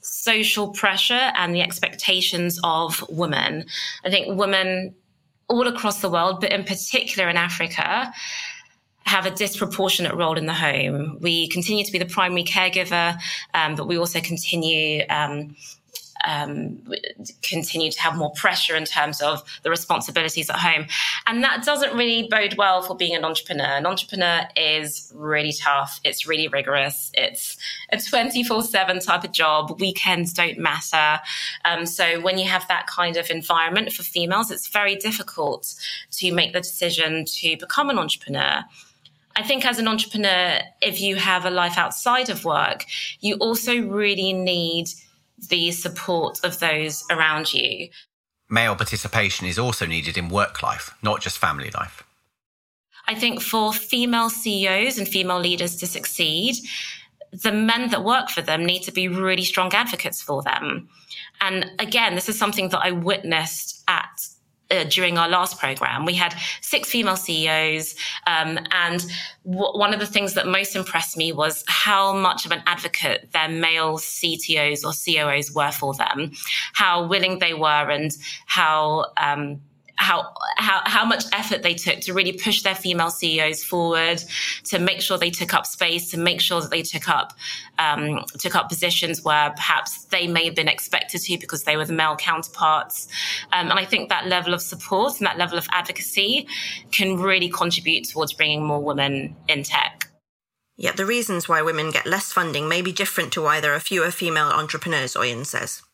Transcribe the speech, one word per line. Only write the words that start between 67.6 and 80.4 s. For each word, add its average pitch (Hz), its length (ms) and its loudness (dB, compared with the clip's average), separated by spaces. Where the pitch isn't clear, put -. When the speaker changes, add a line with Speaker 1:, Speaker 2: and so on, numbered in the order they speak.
Speaker 1:
Os, 156 180 -6
um, 160 340 2
and 175 340 0
w-, 190 320 -2
one 208 160 4
of 254 60 -2
the 208 60 -2
things 202 280 0
that 190 140 0
most 190 280 0
impressed 185 420 0
me 165 140 0
was 151 360 0
how 196 460 4
much 190 320 2
of 160 60 -4
an 170 140 -2
advocate - 640 0
their 160 180 2
male 165 480 2
C 165 400 -2
T 160 220 0
Os 147 240 2
or - 100 -4
C 160 260 0
O 147 100 2
Os 147 220 0
were 151 200 0
for 139 220 -2
them, 147 380 -2
how 175 340 4
willing 185 320 2
they 170 140 2
were, 151 360 4
and 147 220 0
how, 156 600 4
um, 147 440 0
how, - 320 2